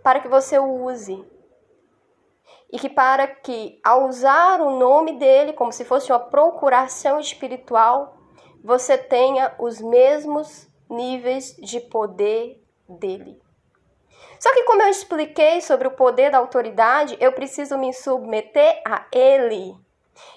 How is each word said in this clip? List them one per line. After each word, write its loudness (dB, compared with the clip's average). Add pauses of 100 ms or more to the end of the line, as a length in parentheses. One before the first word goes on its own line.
para 2
que -12
você 2
o -2
use. -12 (1500)
E -12
que -8
para 2
que, -14
ao 4
usar 2
o -2
nome 2
dele, 2
como -4
se -14
fosse -2
uma 4
procuração 0
espiritual, -2 (460)
você 0
tenha 0
os -8
mesmos 0 (200)
níveis -8
de -12
poder -6 (280)
dele. -14 (1000)
Só 2
que 2
como 4
eu 4
expliquei 0
sobre -2
o -6
poder 2
da 2
autoridade, 0
eu 2
preciso -8
me -4
submeter -2
a -6
ele. 2 (640)